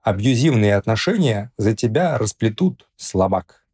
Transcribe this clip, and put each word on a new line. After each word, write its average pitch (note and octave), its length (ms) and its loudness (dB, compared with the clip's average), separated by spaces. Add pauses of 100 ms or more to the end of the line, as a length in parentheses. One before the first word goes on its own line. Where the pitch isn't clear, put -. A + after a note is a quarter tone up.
Абьюзивные A2+ 760 2
отношения A2+ 800 0
за G#2+ 180 0
тебя D3 400 0
расплетут — A2+ 800 -4
слабак. F#2+ 760 -4